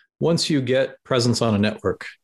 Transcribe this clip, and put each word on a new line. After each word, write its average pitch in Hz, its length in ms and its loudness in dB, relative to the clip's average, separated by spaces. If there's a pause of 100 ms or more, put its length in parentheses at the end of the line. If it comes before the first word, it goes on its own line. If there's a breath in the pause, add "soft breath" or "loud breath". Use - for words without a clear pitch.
(220 loud breath)
once 156 280 0
you 147 120 2
get 131 420 -2
presence 120 380 0
on 113 120 2
a 101 60 2
network 104 460 -2 (180)